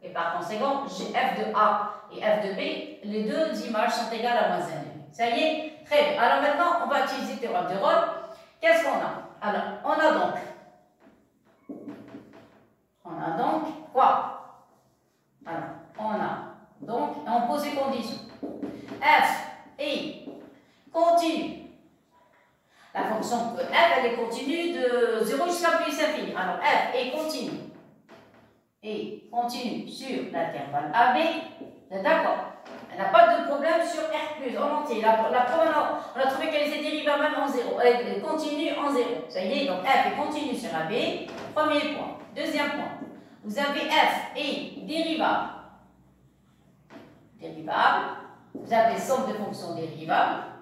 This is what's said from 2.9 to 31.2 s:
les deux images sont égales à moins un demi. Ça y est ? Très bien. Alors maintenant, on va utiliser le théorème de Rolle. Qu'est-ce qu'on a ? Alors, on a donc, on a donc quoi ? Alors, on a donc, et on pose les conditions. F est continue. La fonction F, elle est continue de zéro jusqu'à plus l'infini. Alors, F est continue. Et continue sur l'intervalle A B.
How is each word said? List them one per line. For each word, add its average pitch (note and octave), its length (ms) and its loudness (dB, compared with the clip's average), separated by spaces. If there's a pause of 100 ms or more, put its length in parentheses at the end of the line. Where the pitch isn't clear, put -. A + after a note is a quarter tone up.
les G#3+ 200 -4
deux C#4+ 440 -2
images A3+ 240 0
sont A#3 200 -2
égales A#3+ 260 0
à - 100 4
moins - 180 0
un - 140 -8
demi. - 320 -12
Ça A#3 180 0
y A#3+ 100 0
est ? - 460 -2
Très B3 260 4
bien. G3+ 100 2
Alors C#4 200 4
maintenant, E4+ 440 2
on - 20 -4
va C#4 160 2
utiliser C4+ 300 -4
le G#3+ 60 -8
théorème F3+ 340 -2
de G3 40 -2
Rolle. E4 260 4 (580)
Qu'est-ce E4 220 6
qu'on - 80 0
a ? - 560 -4
Alors, - 160 0 (200)
on C#4+ 80 0
a D#4 220 6
donc, - 220 0 (2750)
on - 180 -10
a E3 160 -2
donc - 540 -2
quoi ? - 720 4 (840)
Alors, E3 140 -6 (400)
on G#3+ 120 -2
a F#3 440 -4 (260)
donc, C4 360 -2
et - 120 -10
on A#3+ 180 2
pose C#4+ 180 -2
les C#4+ 100 -4
conditions. C4+ 460 -2 (800)
F - 460 4 (300)
est C4+ 480 -6 (680)
continue. E4+ 720 2 (1300)
La F#3+ 100 -2
fonction A3 340 -2 (200)
F, E4 420 4
elle A#3+ 60 2
est A#3 100 2
continue C4+ 580 -2
de A#3+ 500 2
zéro C#4 220 0
jusqu'à E4+ 340 2
plus D4+ 200 -2
l'infini. A#3 340 -2
Alors, - 300 -4
F C4+ 320 2
est B3+ 160 -2
continue. D4+ 480 -6 (1200)
Et G#3 480 -8
continue A#3+ 580 -4
sur - 440 -8
l'intervalle - 640 -4
A - 200 6
B. - 40 2 (760)